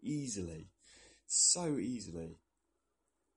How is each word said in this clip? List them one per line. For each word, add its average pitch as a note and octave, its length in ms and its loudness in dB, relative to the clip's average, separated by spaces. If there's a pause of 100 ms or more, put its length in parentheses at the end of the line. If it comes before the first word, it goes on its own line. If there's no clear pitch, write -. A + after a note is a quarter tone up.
easily, G2+ 640 -4 (560)
so E3 520 4
easily. F2+ 600 -4 (1000)